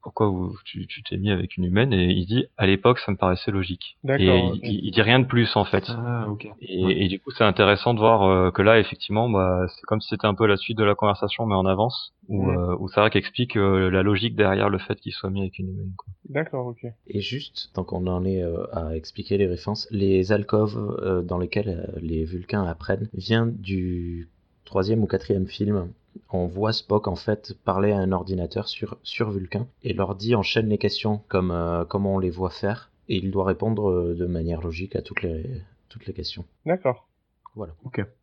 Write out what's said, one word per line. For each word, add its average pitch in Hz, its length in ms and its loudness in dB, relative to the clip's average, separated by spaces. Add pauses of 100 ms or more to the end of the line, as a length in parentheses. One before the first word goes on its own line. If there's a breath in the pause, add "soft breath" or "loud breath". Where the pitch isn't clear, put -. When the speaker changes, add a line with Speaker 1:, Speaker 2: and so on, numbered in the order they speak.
Speaker 1:
pourquoi - 280 0
vous, 92 260 -4 (100)
tu, - 220 -12
tu - 160 -16
t'es - 140 -8
mis 98 120 0
avec 92 280 -2
une 92 60 -2
humaine ? 107 300 2
Et 90 180 4
il 92 140 2
dit, 113 220 0 (100)
à 104 80 2
l'époque, 98 320 4
ça - 140 -4
me 95 60 0
paraissait 92 340 0
logique. 92 520 -4
Speaker 2:
D'accord, 135 220 2
Speaker 1:
Et 92 140 8
il, 90 140 2
Speaker 2:
ok. - 100 -4
Speaker 1:
il, 107 240 -2
il - 40 -4
dit 113 120 4
rien 120 160 6
de 131 60 4
plus, 120 300 2
en 104 80 4
fait. 98 260 0
Speaker 3:
Ah, 117 380 -4
ok. 107 200 -6 (120)
Speaker 1:
Et, 92 240 -4
Speaker 3:
Ouais. 95 200 2
Speaker 1:
et 98 40 2
du 95 120 -2
coup, - 100 -14
c'est 120 140 0
intéressant 101 500 4
de 110 60 0
voir, 110 240 6
euh, 92 260 6
que 98 140 2
là, 110 160 8
effectivement, 107 500 0
bah, 92 380 2
c'est - 160 -12
comme 107 180 -2
si - 80 -14
c'était 110 160 -4
un 104 80 4
peu 107 140 2
la 101 100 4
suite 113 220 -6
de 110 40 4
la 101 120 4
conversation, 104 500 0
mais 104 100 2
en 95 120 4
avance, 104 460 0 (140)
où, 98 160 -2
Speaker 2:
Mhm. 90 140 2
Speaker 1:
euh, 90 220 0
où - 100 -6
Sarek 107 260 4
explique, 123 400 0
euh, 95 360 4
la 92 100 4
logique 104 340 2
derrière 101 340 2
le 98 100 0
fait - 200 -4
qu'il - 140 -10
soit - 160 -6
mis 98 120 -4
avec 95 180 -6
une 92 100 -6
humaine, 95 260 -8
quoi. - 120 -18 (200)
Speaker 2:
D'accord, 139 380 -4
ok. 120 180 -10 (240)
Speaker 4:
Et 101 140 -4
juste, - 540 -10
tant 92 80 -2
qu'on 90 240 -4
en 90 180 0
est, 95 180 0
euh, 82 300 -4
à 80 240 -4
expliquer 101 400 -4
les 98 100 4
références, 90 440 -4
les 95 400 2
alcôves, 104 720 0
euh, 90 180 0
dans 90 160 -4
lesquelles, 90 500 -4
euh, 90 140 -10
les 80 240 -4
Vulcains 92 380 -4
apprennent 98 500 -4
vient 113 320 0
du 90 840 -4 (360)
troisième 107 400 0
ou - 20 2
quatrième 95 420 0
film 101 420 -2 (420)
on 90 160 0
voit 101 260 -2
Spock, 104 340 0
en 92 80 -2
fait, - 380 -4 (120)
parler 98 260 2
à 101 60 2
un 95 140 0
ordinateur 92 560 -4
sur, - 360 -8
sur - 280 -4
Vulcain, 101 360 -4 (160)
et 98 100 -4
l'ordi 98 420 -2
enchaîne 107 340 0
les 104 80 2
questions 107 500 -2
comme, 92 240 0
euh, 85 340 -2
comme 101 200 -2
on 98 140 0
les 92 100 0
voit 90 200 -4
faire, - 420 -6 (180)
et 98 80 0
il 95 140 -2
doit 95 140 0
répondre, 104 440 0
euh, 87 280 0
de 87 80 -2
manière 82 360 -4
logique 85 340 -8
à - 60 -4
toutes - 220 -8
les, 80 220 -6 (440)
toutes - 160 -20
les - 80 -12
questions. - 320 -12 (200)
Speaker 2:
D'accord. 156 420 -2 (480)
Speaker 4:
Voilà. 98 180 -12 (100)
Speaker 3:
Ok. - 180 -6 (220)